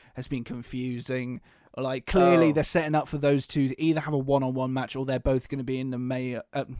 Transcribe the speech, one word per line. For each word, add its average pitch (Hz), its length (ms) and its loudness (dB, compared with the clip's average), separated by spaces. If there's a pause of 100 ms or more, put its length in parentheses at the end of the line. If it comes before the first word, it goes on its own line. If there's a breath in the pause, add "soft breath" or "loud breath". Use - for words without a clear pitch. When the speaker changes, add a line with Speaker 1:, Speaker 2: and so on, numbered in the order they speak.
(140)
Speaker 1:
has 127 120 -10
been 127 160 -4
confusing. 123 1000 -6 (340 soft breath)
Like, 131 300 -4
clearly 175 420 6
Speaker 2:
Oh. 151 40 4
Speaker 1:
they're 147 120 2
setting 156 300 0
up 156 140 0
for 151 100 -4
those 143 280 2
two 139 220 0
to 131 120 -6
either 156 200 2
have 151 140 -2
a 139 40 2
one-on-one 131 540 0
match 131 240 -4
or 131 80 -4
they're 131 160 0
both 131 300 0
gonna 139 120 -4
be 131 160 -4
in 131 120 -4
the 123 80 -4
May, 127 380 -4
uh, 135 280 -6 (160)